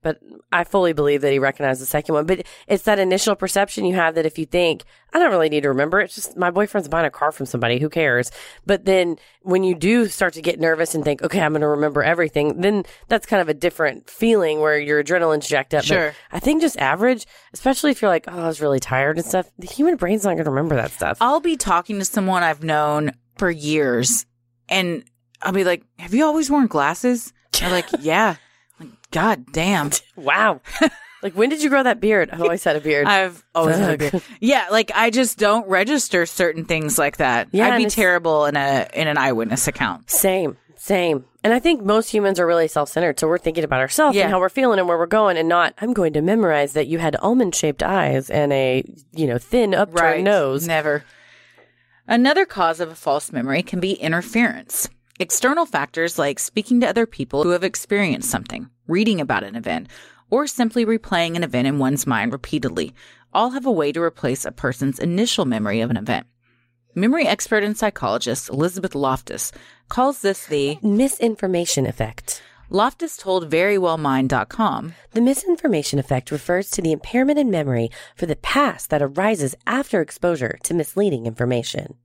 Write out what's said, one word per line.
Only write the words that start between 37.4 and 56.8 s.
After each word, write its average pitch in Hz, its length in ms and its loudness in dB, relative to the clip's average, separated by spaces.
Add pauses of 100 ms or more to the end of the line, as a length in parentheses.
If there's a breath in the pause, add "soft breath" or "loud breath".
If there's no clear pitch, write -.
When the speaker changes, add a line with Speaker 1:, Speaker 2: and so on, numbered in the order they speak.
Speaker 1:
Yeah, 208 120 4
Speaker 2:
I'd 220 80 4
Speaker 1:
and 240 60 2
Speaker 2:
be 240 80 2
Speaker 1:
it's 208 80 -2
Speaker 2:
terrible 170 500 2
in 147 100 0
a, 139 380 0
in 156 160 -2
an 147 80 0
eyewitness 113 500 0
account. 107 440 -4
Speaker 1:
Same, 185 480 0 (180)
same. 170 480 0 (180)
And 220 120 4
I 247 40 2
think 294 240 2
most 208 280 0
humans 196 280 0
are 175 80 2
really 165 220 2
self-centered, 156 500 -2
so 160 80 0
we're 170 120 2
thinking 165 260 -2
about 131 160 0
ourselves 269 340 2
Speaker 2:
Yeah. 196 100 2
Speaker 1:
and 160 60 0
how 185 80 2
we're 185 120 2
feeling 247 280 2
and 180 80 2
where 175 120 0
we're 170 80 0
going, 196 320 2
and 160 100 2
not, 170 320 2
"I'm 233 140 -2
going 170 180 2
to 151 80 0
memorize 160 540 2
that 151 120 0
you 160 120 -2
had 160 180 0
almond-shaped 190 680 0
eyes 139 460 0
and 143 240 2
a, 131 320 2 (280)
you 160 140 -2
know, 123 120 0
thin 220 360 0
upturned 170 260 0
Speaker 2:
Right. 160 220 2
Speaker 1:
nose." 165 460 2
Speaker 2:
Never. 151 340 0 (1040 soft breath)
Another 277 400 4
cause 165 320 0
of 170 120 -6
a 165 40 -18
false - 380 -2
memory 135 300 -2
can 180 180 -4
be 190 140 -2
interference. - 960 -4 (300)
External 285 480 0
factors 165 520 -4
like 143 200 -2
speaking - 440 0